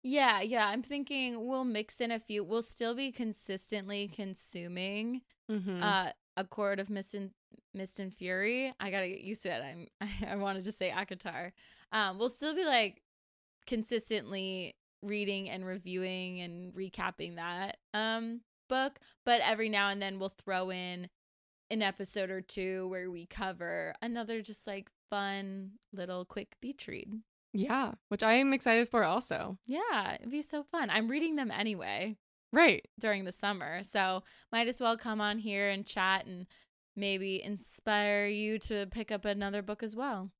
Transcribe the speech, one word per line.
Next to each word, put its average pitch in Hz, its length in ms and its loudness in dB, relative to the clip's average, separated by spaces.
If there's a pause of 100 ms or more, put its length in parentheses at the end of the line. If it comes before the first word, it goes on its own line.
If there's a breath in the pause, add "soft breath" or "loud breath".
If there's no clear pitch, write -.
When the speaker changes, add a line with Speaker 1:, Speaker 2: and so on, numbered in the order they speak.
Speaker 1:
Yeah, 254 380 6
yeah. 220 260 4
I'm 220 160 0
thinking 262 640 -2
we'll 262 160 0
mix 214 380 -2
in 233 100 0
a 226 80 0
few. 208 240 -2
We'll 220 180 0
still 233 320 -2
be 262 200 -2
consistently 202 960 -4
consuming, 190 1120 -4 (280)
Speaker 2:
Mm-hmm. 190 320 -2
Speaker 1:
uh, 190 280 4 (260)
A 190 80 -2
Court 196 360 0
of 202 100 -4
Mist 196 240 -6
and, 196 180 -8 (420)
Mist 190 280 -8
and 190 120 -6
Fury. 214 680 0
I 196 100 -2
gotta 190 160 0
get - 140 -6
used 214 220 -8
to 175 120 -2
it. 117 80 -4
I'm, 151 300 -10
<laughs> - 80 -12
I, 202 320 -4
I - 20 -2
wanted 196 300 -2
to 214 80 -4
say 180 180 -2
akatar. 180 640 -6 (400 soft breath)
Um, 196 260 2
we'll 233 80 4
still 294 260 -2
be, 359 120 2
like, 233 360 4 (640)
consistently 190 1080 -2 (280)
reading 202 460 -2
and 185 160 -6
reviewing 185 760 -4
and 175 320 -10
recapping 175 600 -4
that, 175 420 -4 (160)
um, 226 480 -2 (260)
book, 262 320 0 (260 soft breath)
but 240 160 6
every 220 280 4
now 202 200 4
and 202 120 -2
then 196 160 -2
we'll 190 160 -4 (100)
throw 185 280 0
in 180 380 -6 (600)
an 220 120 2
episode 196 480 0
or 185 120 -4
two 185 460 -4
where 185 240 -4
we 175 140 -10
cover 170 760 -4
another 226 400 -4
just, 208 240 -12
like, 196 240 -8 (200)
fun 196 600 -2 (220)
little 180 320 -4
quick - 340 -8
beach 277 280 -10
read. 220 340 -8 (320)
Speaker 2:
Yeah, 220 420 2 (120)
which 208 160 0
I 220 120 10
am 269 180 8
excited 233 340 6
for 226 160 6
also. 185 540 2 (100)
Speaker 1:
Yeah, 294 480 0
it'd - 160 -8
be 294 100 0
so 294 220 -4
fun. 294 260 0
I'm 226 200 4
reading 302 260 2
them 262 160 0
anyway 185 640 0 (380)
Speaker 2:
Right. 294 340 8 (100)
Speaker 1:
during 202 280 0
the 180 80 -6
summer, 185 500 -2
so 190 400 2 (300 soft breath)
might 233 160 4
as 247 100 -4
well 233 180 4
come 220 220 -2
on 208 180 0
here 202 320 0
and 196 160 -2
chat 190 400 2
and 180 220 -10 (480 soft breath)
maybe 196 480 0
inspire 208 840 0
you 214 320 0
to 202 280 -2
pick 220 240 -6
up 208 140 -4
another 202 360 0
book 208 220 -6
as 214 140 -6
well. 214 420 -4